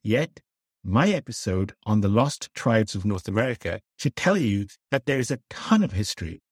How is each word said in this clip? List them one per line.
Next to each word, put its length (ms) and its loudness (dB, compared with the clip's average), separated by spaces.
Yet, 380 -2
my 260 2
episode 640 -2
on 160 2
the 80 2
lost 460 0
tribes 400 2
of 100 -4
North 220 -2
America 520 -2
should 200 -4
tell 200 2
you 300 0
that 160 -2
there 140 0
is 100 -2
a 120 -4
ton 320 2
of 80 -2
history. 500 -6